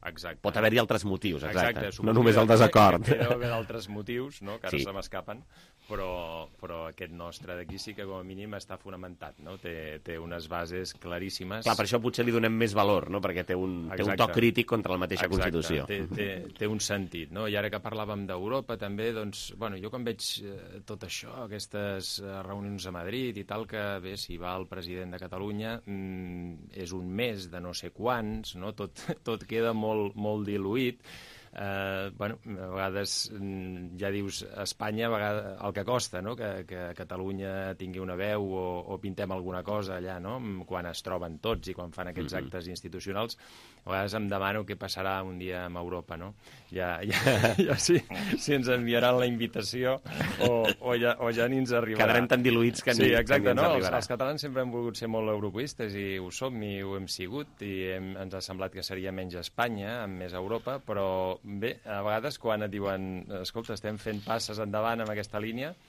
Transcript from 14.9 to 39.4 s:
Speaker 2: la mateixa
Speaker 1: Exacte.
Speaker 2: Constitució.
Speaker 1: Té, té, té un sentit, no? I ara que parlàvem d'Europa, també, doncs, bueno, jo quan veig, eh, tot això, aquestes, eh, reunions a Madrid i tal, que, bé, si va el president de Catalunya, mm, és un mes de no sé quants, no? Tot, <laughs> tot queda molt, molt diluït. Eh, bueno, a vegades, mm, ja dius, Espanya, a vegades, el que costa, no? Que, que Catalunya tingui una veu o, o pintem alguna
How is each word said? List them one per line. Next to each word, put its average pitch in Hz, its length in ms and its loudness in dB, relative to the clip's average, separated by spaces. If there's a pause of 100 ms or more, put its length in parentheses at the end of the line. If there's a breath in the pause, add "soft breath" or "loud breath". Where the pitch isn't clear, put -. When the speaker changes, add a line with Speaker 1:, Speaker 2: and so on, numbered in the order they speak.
Speaker 2:
la 92 60 2
mateixa 90 260 2
Speaker 1:
Exacte. 90 260 4
Speaker 2:
Constitució. 78 340 2
Speaker 1:
Té, 95 220 -4
té, 95 500 -4
té 107 100 0
un 107 120 0
sentit, 87 520 -2
no? 107 160 -4
I 104 100 0
ara 104 120 0
que 104 120 -4
parlàvem 104 460 -4
d'Europa, 107 500 -4
també, 104 360 -2
doncs, 104 440 -6
bueno, 101 200 -6
jo 95 120 -8
quan 123 140 -8
veig, 113 200 -4 (200)
eh, 98 420 -12
tot 104 180 -10
això, 113 400 -8
aquestes, 104 760 -4
eh, 98 240 -8
reunions 101 440 -6
a 92 40 -6
Madrid 101 460 -4
i 98 60 -8
tal, 107 240 -6
que, 101 320 -4
bé, 92 180 -8
si 87 200 -8
va 90 180 -4
el 92 120 -6
president 90 440 -8
de 90 80 -10
Catalunya, 104 680 -6
mm, 92 880 -8
és 90 180 -8
un 90 180 -6
mes 101 420 -4
de 87 80 -8
no 87 140 -8
sé - 180 -10
quants, 110 640 -2
no? 95 180 -8
Tot, 101 220 -8
<laughs> - 280 -8
tot 113 220 -2
queda 113 280 2
molt, 107 420 0
molt 107 320 0
diluït. 104 520 0 (600 loud breath)
Eh, 98 560 -2
bueno, 104 300 -2
a 95 220 -8
vegades, 95 640 -2
mm, 92 640 -6
ja 98 140 0
dius, 101 320 -2 (180)
Espanya, 107 460 -2
a - 20 2
vegades, 104 360 2 (180)
el 101 100 -2
que 101 120 -2
costa, 117 360 0
no? 107 140 -4
Que, 98 320 -6
que 90 260 -8
Catalunya 95 840 -4
tingui 92 240 -8
una 92 160 -4
veu 104 280 0 (100)
o, 92 120 0 (280)
o 95 60 -6
pintem 98 320 -4
alguna 90 320 -4